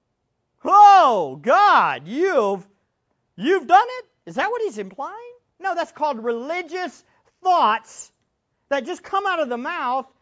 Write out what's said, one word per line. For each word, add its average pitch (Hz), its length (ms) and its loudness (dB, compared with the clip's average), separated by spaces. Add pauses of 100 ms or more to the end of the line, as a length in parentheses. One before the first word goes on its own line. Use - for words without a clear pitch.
(640)
"Oh, 294 760 6
God, 214 680 2
you've, 226 580 -2 (720)
you've 302 300 -2
done 392 200 4
it?" 508 180 -14 (220)
Is 170 80 -16
that 330 160 -4
what 466 120 -6
he's 269 160 -8
implying? 320 560 -14 (260)
No, 370 140 -6
that's 330 180 -8
called 277 300 -6
religious 302 840 -8 (380)
thoughts - 720 0 (560)
that 269 180 -4
just 349 160 -12
come 392 240 -6
out 359 140 -4
of 277 80 -4
the 240 80 -6
mouth 269 500 -8 (160)